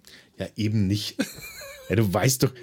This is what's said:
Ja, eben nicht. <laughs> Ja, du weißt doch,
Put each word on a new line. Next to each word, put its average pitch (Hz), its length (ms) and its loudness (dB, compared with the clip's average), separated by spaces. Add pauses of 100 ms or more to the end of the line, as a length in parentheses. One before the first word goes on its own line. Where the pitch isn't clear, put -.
(400)
Ja, 95 160 -4
eben 104 320 2
nicht. 104 340 -2
<laughs> - 40 0 (640)
Ja, - 80 4
du 110 160 4
weißt 131 300 4
doch, 135 200 2